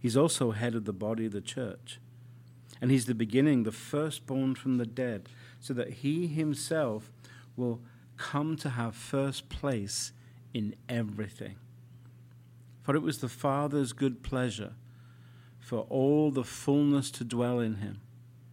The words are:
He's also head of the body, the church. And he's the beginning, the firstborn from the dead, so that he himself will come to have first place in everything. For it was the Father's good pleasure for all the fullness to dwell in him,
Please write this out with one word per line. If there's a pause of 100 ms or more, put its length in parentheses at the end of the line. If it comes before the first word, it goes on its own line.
He's
also
head
of
the
body,
the
church. (800)
And
he's
the
beginning,
the
firstborn
from
the
dead, (320)
so
that
he
himself (420)
will (360)
come
to
have
first
place (420)
in (140)
everything. (1300)
For
it
was
the
Father's
good
pleasure (840)
for
all
the
fullness
to
dwell
in
him, (520)